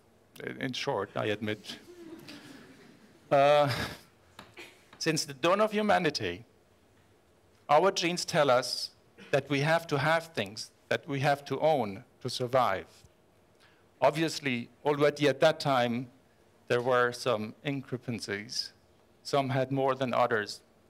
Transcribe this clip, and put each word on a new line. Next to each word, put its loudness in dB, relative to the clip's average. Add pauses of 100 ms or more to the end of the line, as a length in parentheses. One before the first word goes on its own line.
(600)
in -6
short, -4
I -2
admit. -6 (1500)
Uh, 6 (1300)
since -2
the -12
dawn 2
of 0
humanity, 0 (1300)
our 6
genes -2
tell 2
us 0 (400)
that 0
we 0
have 0
to -2
have 0
things, -8 (180)
that -4
we -4
have 2
to -4
own 0 (160)
to -8
survive. 0 (1160)
Obviously, 0 (160)
already 2
at 2
that 4
time, 0 (580)
there 2
were 2
some -2 (100)
discrepancies. -8 (480)
Some -2
had -2
more 0
than -4
others, 0 (300)